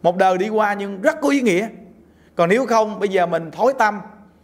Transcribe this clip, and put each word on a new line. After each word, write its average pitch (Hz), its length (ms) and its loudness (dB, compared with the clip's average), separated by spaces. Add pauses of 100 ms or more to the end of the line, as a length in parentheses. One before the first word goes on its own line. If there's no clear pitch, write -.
Một 175 160 0
đời 190 200 2
đi 202 120 -2
qua 214 240 0
nhưng 202 280 -8
rất 311 200 0
có 277 80 0
ý 277 120 2
nghĩa. 208 260 0 (680)
Còn 170 140 2
nếu 240 160 2
không, 220 340 0
bây 202 100 -2
giờ 185 160 2
mình 165 260 -4
thối 233 260 0
tâm, 208 240 0 (420)